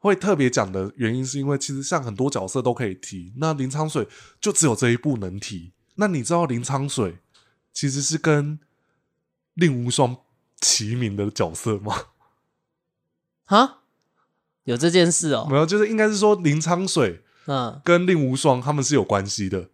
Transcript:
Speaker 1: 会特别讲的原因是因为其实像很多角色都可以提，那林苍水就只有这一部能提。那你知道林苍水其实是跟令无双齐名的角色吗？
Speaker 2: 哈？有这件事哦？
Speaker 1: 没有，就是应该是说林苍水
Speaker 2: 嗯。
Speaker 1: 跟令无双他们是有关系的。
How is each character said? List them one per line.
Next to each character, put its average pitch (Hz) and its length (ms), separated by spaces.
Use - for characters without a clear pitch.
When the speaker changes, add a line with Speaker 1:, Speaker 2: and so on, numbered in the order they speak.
Speaker 1:
会 196 160
特 190 180
别 135 160
讲 104 220
的 95 240
原 113 180
因 131 100
是 131 140
因 139 80
为 143 100
其 139 160
实 135 80
像 143 220
很 113 140
多 127 120
角 98 200
色 131 120
都 120 140
可 127 100
以 98 100
提， 92 420
那 156 160
林 131 180
苍 156 180
水 135 200
就 208 120
只 - 140
有 117 80
这 120 160
一 120 60
部 139 220
能 95 200
提。 90 320
那 202 120
你 156 140
知 135 100
道 170 140
林 120 140
苍 135 280
水 92 300
其 - 160
实 139 140
是 156 160
跟 151 400
令 139 300
无 120 40
双 127 280
齐 110 360
名 110 200
的 104 140
角 85 240
色 104 240
吗？ 104 160
Speaker 2:
哈？ 233 340
有 120 120
这 156 140
件 175 200
事 160 240
哦？ 113 140
Speaker 1:
没 135 80
有， 151 80
就 180 140
是 214 100
应 220 80
该 214 120
是 214 80
说 208 180
林 160 260
苍 175 260
水 110 360
Speaker 2:
嗯。 135 380
Speaker 1:
跟 175 200
令 165 240
无 127 60
双 131 260
他 135 120
们 147 100
是 127 140
有 104 80
关 98 200
系 101 240
的。 92 260